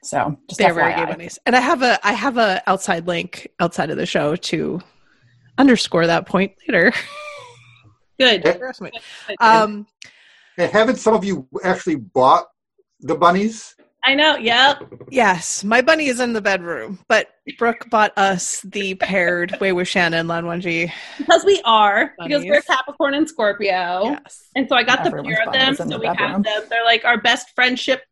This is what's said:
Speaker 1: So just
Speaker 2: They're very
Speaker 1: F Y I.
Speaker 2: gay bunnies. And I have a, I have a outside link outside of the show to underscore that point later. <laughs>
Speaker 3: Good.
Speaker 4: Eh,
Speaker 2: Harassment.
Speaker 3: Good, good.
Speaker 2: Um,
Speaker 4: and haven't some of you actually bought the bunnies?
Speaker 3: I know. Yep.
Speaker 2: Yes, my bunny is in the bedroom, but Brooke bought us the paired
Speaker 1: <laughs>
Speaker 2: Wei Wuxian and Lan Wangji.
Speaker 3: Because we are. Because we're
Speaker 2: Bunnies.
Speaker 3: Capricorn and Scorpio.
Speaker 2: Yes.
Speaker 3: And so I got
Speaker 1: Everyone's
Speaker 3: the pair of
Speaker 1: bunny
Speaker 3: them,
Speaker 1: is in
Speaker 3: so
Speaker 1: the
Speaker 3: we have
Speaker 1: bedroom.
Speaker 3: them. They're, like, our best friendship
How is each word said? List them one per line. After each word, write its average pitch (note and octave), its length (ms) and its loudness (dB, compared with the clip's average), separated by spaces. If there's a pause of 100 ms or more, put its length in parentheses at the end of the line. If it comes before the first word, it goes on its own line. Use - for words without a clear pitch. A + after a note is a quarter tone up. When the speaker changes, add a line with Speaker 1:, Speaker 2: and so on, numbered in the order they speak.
Speaker 1:
So C#3 340 -4 (120)
just - 100 -14
Speaker 2:
They're F3+ 160 2
very E3+ 180 0
Speaker 1:
F E3 60 -4
Y E3+ 40 -2
I. E3 40 -4
Speaker 2:
gay F3+ 60 -8
bunnies. E3+ 340 -14
And A#3 100 0
I B3+ 40 4
have C4 220 0
a, A#3 240 2
I G3+ 60 2
have A3+ 260 -2
a G3+ 280 2
outside F#3 400 -2
link F3 420 -6 (120)
outside E3+ 300 -2
of C#3+ 60 -4
the D3+ 100 -4
show D3+ 300 -2
to D#3 440 -4 (800)
underscore A3+ 480 4
that E3 200 0
point F#3+ 260 0 (140)
later. G#3 260 4 (640)
<laughs> - 640 -20
Speaker 3:
Good. A3 280 4
Speaker 4:
Eh, F3 120 2
Speaker 2:
Harassment. B3 360 -14 (320)
Speaker 3:
Good, G#3 120 -8
good. A#3 80 2
Speaker 2:
Um, G#3+ 400 4 (680)
Speaker 4:
and E3+ 140 0
haven't G#3+ 260 2
some A3 180 2
of F#3+ 100 0
you F3 240 -4 (160)
actually F3 320 -2
bought C3 500 2 (540)
the C#3 160 -4
bunnies? F#3+ 580 0 (300)
Speaker 3:
I C4+ 100 2
know. D4 220 2
Yep. B3+ 480 2 (260)
Speaker 2:
Yes, G3+ 540 0
my A3+ 160 4
bunny D#4 260 2
is B3 140 -2
in A#3+ 140 -2
the G#3+ 80 -2
bedroom, F3+ 680 -4
but A3 220 2 (280)
Brooke A#3 320 -2
bought G#3+ 280 2
us G3 420 0
the F#3+ 360 -8
paired F3 600 0
Speaker 1:
<laughs> - 40 -8
Speaker 2:
Wei F#3+ 100 0
Wuxian F3+ 420 0
and E3 160 -2
Lan E3+ 160 -4
Wangji. E3+ 480 -4 (260)
Speaker 3:
Because E4 260 2
we F#4+ 200 4
are. A3 580 2
Because C#4+ 220 -2
we're - 80 -6
Speaker 2:
Bunnies. D4 140 2
Speaker 3:
Capricorn C#4 480 -2
and D4+ 140 0
Scorpio. F#3+ 760 -2
Speaker 2:
Yes. - 400 -8 (100)
Speaker 3:
And C4+ 140 -2
so C4+ 80 2
I A#3+ 80 4
got B3+ 200 2
Speaker 1:
Everyone's C#3+ 240 -4
Speaker 3:
the - 60 -4
pair G#3 80 -2
of A3+ 100 -2
Speaker 1:
bunny C4 120 0
Speaker 3:
them, C4+ 80 2
Speaker 1:
is C#4 80 -6
in B3+ 80 -4
Speaker 3:
so - 60 -6
Speaker 1:
the - 60 -8
Speaker 3:
we - 60 -4
have F3 120 -2
Speaker 1:
bedroom. G3+ 240 -2
Speaker 3:
them. G#3+ 260 -2
They're, A#3 160 -2
like, A#3 220 2
our A#3+ 140 2
best A#3+ 360 -2
friendship B3+ 560 -2